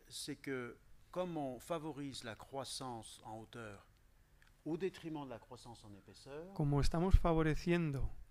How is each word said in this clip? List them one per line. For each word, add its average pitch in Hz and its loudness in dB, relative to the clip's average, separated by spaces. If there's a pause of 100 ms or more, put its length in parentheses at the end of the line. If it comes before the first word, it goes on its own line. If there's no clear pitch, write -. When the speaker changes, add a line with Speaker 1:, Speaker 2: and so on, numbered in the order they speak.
Speaker 1:
c'est - -8
que 127 -6 (320)
comme 175 -4
on 131 -4
favorise 143 -6
la 110 -8
croissance 123 -8
en 110 -10
hauteur 110 -12 (800)
au 160 -2
détriment 160 -4
de 127 -10
la 110 -10
croissance 117 -16
en 110 -16
épaisseur, 143 -14
Speaker 2:
Como 143 4
estamos 170 8
favoreciendo 160 4 (200)